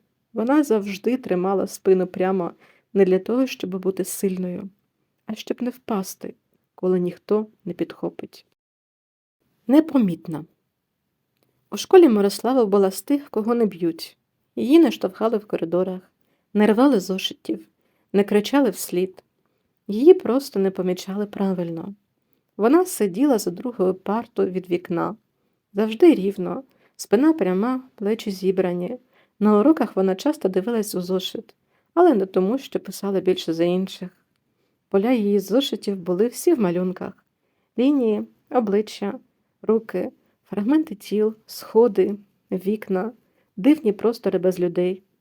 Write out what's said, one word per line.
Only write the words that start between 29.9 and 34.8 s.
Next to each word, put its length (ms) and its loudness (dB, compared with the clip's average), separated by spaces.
вона 200 0
часто 340 -2
дивилась 460 -4
у 60 -4
зошит, 540 -8
але 200 6
не 120 0
тому, 320 0
що 220 -8
писала 400 -6
більше 340 -2
за 100 -2
інших. 460 -2